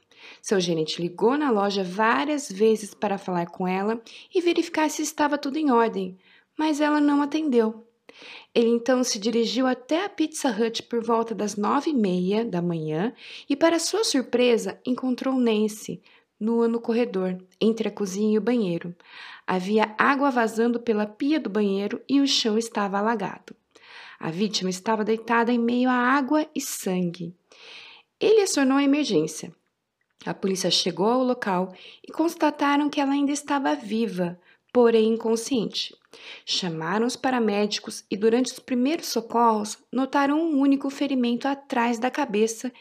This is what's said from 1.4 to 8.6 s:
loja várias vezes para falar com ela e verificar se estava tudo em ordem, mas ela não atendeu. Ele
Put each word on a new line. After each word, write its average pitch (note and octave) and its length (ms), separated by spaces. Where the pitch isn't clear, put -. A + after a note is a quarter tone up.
loja G3+ 320
várias B3+ 680
vezes G#3+ 420
para G3 260
falar F3 280
com F#3 200
ela G3+ 360
e F#4 60
verificar E4 500
se D#4 120
estava D4 360
tudo C#4+ 180
em D#4 140
ordem, F#3+ 480
mas D#4 240
ela D4+ 200
não C#4+ 220
atendeu. B3 640
Ele A#3 160